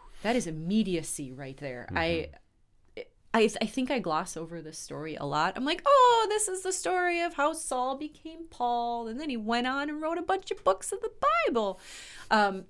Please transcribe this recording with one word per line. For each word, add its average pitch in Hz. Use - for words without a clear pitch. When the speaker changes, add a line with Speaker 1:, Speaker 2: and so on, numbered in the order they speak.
Speaker 1:
that 220
is 208
immediacy 160
right 135
there. 123
I, 165
Speaker 2:
Mm-hmm. -
Speaker 1:
I, 226
I 226
think 254
I -
gloss 170
over 165
this 151
story 151
a -
lot. 151
I'm 254
like, 330
"Oh, 494
this 415
is 370
the 370
story 359
of 339
how 294
Saul 262
became 320
Paul, 240
and 226
then 311
he 254
went 233
on 277
and 302
wrote 330
a 349
bunch 381
of 392
books -
of 440
the 453
Bible." 226
Um, 196